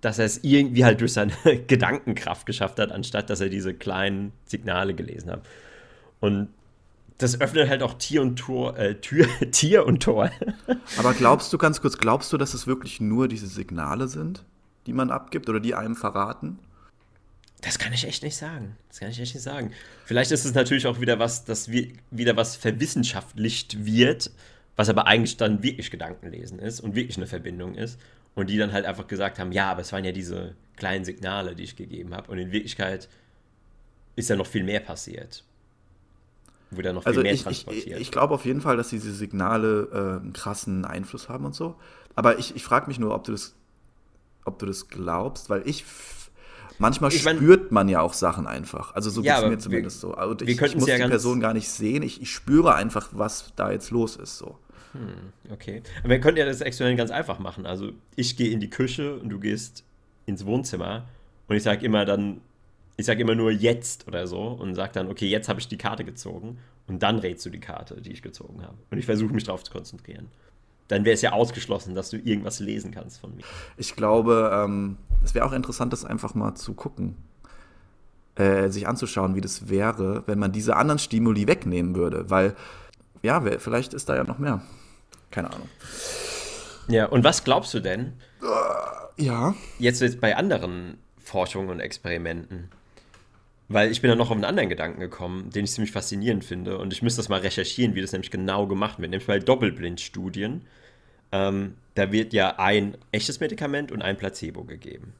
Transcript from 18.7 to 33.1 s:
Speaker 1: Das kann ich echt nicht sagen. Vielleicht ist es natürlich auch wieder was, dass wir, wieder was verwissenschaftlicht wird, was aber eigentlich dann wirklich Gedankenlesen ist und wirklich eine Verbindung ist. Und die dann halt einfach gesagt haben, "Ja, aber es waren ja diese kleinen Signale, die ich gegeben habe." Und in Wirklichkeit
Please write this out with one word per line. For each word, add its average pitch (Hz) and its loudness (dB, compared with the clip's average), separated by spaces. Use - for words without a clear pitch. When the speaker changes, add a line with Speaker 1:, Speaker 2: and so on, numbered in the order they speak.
Speaker 1:
Das - -20
kann 98 -8
ich 120 -10
echt 123 -8
nicht 131 -12
sagen. 131 -8
Vielleicht 123 2
ist 143 2
es 127 -2
natürlich 131 4
auch 120 0
wieder 120 2
was, 117 0
dass 113 -6
wir, 120 0
wieder 117 2
was 113 0
verwissenschaftlicht 113 -2
wird, 117 4
was 107 4
aber 107 4
eigentlich 113 4
dann 107 2
wirklich - -4
Gedankenlesen 85 -14
ist 110 -10
und 101 -6
wirklich 123 -4
eine 92 -6
Verbindung 90 -10
ist. 117 -10
Und 95 -2
die 104 -2
dann 104 0
halt 101 0
einfach 95 -6
gesagt 98 -4
haben, 92 -6
"Ja, 98 2
aber 87 -4
es - -10
waren 95 -4
ja 90 -4
diese 90 -8
kleinen 95 -4
Signale, 92 -6
die 87 -12
ich - -16
gegeben 87 -12
habe." - -12
Und 92 -6
in 92 -8
Wirklichkeit 98 -4